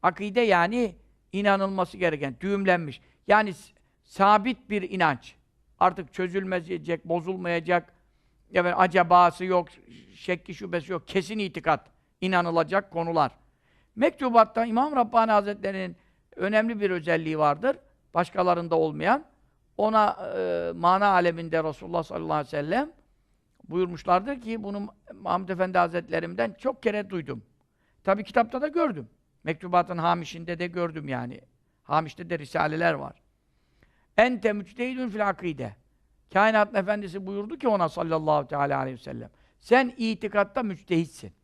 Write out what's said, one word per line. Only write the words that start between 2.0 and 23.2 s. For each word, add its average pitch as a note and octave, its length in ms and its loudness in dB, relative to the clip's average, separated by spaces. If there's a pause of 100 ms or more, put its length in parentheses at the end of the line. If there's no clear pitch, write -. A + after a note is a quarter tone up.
düğümlenmiş. F#3 600 0 (260)
Yani G#3 260 4
s-, - 200 -16 (320)
sabit G#3 680 2
bir G3+ 200 -4
inanç. E3 440 0 (460)
Artık F3+ 340 0
çözülmeyecek, F3 920 -4
bozulmayacak, F3 880 -2 (580)
efendim, F3 300 0
acabası F3+ 640 6
yok, F3+ 240 0 (460)
şekki F3+ 400 -6
şüphesi F3 380 -6
yok. E3+ 160 -8
Kesin G3 300 -4
itikat, E3 520 -2 (300)
inanılacak F3 680 0
konular. E3 420 0 (640)
Mektubatta A#3 680 2
İmam C4 320 0
Rabbani A3+ 340 2
Hazretleri'nin G3 680 -2 (400)
önemli G#3+ 440 0
bir G3+ 100 0
özelliği D#3+ 480 -2
vardır. D3+ 380 2 (380)
Başkalarında F3 600 0
olmayan. D#3+ 500 0 (520)
Ona, G#3+ 640 2
e, E3+ 340 -2
mana F3 340 2
aleminde E3 580 2
Resulullah E3+ 380 -4
sallallahu D#3+ 320 -6
aleyhi D3 120 -2
ve - 40 -18
sellem F3 400 -2 (760)